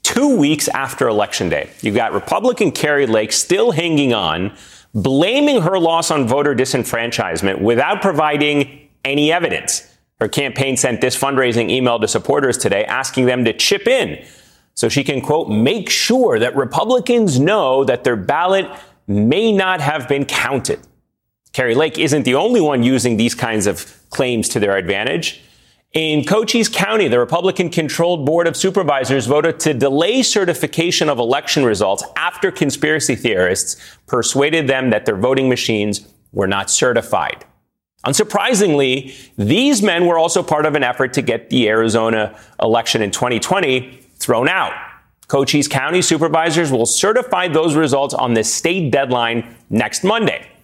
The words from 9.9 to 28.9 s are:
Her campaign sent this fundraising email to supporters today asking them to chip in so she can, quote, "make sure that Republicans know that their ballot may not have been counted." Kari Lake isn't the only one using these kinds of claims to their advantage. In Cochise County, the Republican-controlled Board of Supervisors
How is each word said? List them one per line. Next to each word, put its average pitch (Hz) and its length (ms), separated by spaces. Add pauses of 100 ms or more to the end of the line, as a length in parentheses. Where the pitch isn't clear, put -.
Her 107 80
campaign 135 480
sent 120 240
this 127 180
fundraising 127 520
email 120 300
to 107 100
supporters 135 480
today 98 280
asking 131 400
them 123 200
to 110 80
chip - 340
in 214 360 (500)
so 113 160
she 135 140
can, 135 180
quote, 147 280
"make 139 400
sure 226 500
that 120 160
Republicans 214 840
know 139 460
that 127 180
their 123 140
ballot 170 520 (380)
may 127 460
not 185 260
have 143 280
been 139 180
counted." - 540 (720)
Kari 120 240
Lake 160 240
isn't 139 240
the 123 100
only 208 280
one 143 200
using 120 360
these 117 180
kinds 110 320
of - 280 (140)
claims 123 400
to 123 100
their 98 160
advantage. 101 680 (500)
In 156 320
Cochise 220 440
County, 202 400
the 120 120
Republican-controlled 170 1080
Board 170 220
of 165 100
Supervisors 139 680